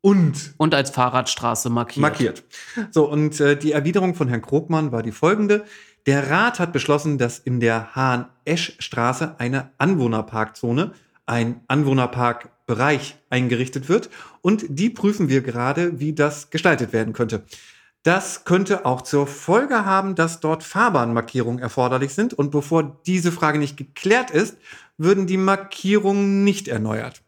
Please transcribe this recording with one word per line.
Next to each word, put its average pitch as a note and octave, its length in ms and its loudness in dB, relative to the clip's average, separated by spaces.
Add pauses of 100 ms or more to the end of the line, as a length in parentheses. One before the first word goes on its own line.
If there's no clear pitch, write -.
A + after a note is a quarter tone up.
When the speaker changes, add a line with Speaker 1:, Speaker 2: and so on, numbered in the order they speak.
Speaker 1:
und F#3+ 560 4
Speaker 2:
Und D#3 160 2
als C#3 160 0
Fahrradstraße B2 800 0
markiert. A#2 320 -2
Speaker 1:
markiert. C#3 420 0 (460)
So, D3+ 200 4
und, D3+ 300 0
äh, C#3+ 160 4
die D3 160 -2
Erwiderung E3+ 420 0
von D3 140 -2
Herrn A#2+ 140 -2
Krogmann D#3 500 -2
war A2+ 100 -2
die G#2+ 100 -6
folgende. G#3 520 2 (400)
Der C#3 260 2
Rat D#3+ 300 2
hat F3 140 -2
beschlossen, D3 420 0
dass B2 220 -2
in B2+ 220 -2
der A2+ 360 0
Hahn-Esch-Straße C3 1400 -2
eine C3 400 -4
Anwohnerparkzone, A#2+ 1120 0 (340)
ein A#2 420 -2
Anwohnerparkbereich B2+ 1500 0 (140)
eingerichtet B2+ 580 -2
wird. F#3+ 220 0 (320)
Und G#3+ 260 2
die E3 220 0
prüfen G3+ 380 0
wir C3 140 2
gerade, C3 580 -2
wie D3+ 120 -2
das D3 380 -2
gestaltet D3+ 420 0
werden A2 200 0
könnte. A2 320 -4 (580)
Das F#3 420 0
könnte F#3+ 400 0
auch B2+ 180 0
zur C#3+ 260 0
Folge A#3 560 0
haben, F#3+ 320 0
dass E3 240 -2
dort D#3+ 240 -2
Fahrbahnmarkierungen B2 960 0
erforderlich B2+ 540 -2
sind. A3+ 200 -2
Und C#3+ 160 0
bevor D3 560 0
diese F3+ 240 0
Frage D3+ 300 0
nicht C#3+ 160 -4
geklärt A3+ 560 -2
ist, G3 240 0 (400)
würden F#3 320 2
die F#3 80 0
Markierungen G3 1040 0
nicht G3+ 240 0
erneuert. A2 600 -6